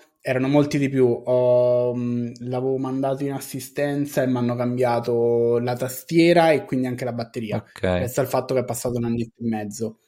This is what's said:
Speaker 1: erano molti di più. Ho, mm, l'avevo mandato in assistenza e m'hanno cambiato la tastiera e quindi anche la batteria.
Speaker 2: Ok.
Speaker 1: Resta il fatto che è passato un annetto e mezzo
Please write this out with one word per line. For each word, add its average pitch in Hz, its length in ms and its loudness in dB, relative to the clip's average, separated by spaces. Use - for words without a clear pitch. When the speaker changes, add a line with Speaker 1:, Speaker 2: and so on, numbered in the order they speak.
Speaker 1:
erano 131 280 -2
molti 147 300 2
di 139 120 0
più. 131 180 4
Ho, 123 880 2
mm, 120 360 -4
l'avevo 127 360 -2
mandato 135 460 -4
in 139 100 -4
assistenza 143 880 -4
e 127 60 2
m'hanno 123 280 0
cambiato 120 1040 2
la 123 160 -2
tastiera 165 760 4
e 139 140 0
quindi 127 220 -2
anche 123 180 -6
la 120 80 -4
batteria. 113 440 -6
Speaker 2:
Ok. - 260 -10
Speaker 1:
Resta 120 280 0
il 127 60 -2
fatto 127 260 -2
che 131 80 2
è 123 40 -4
passato 120 320 -4
un 117 80 -2
annetto 117 360 -4
e 120 60 -4
mezzo 107 600 -4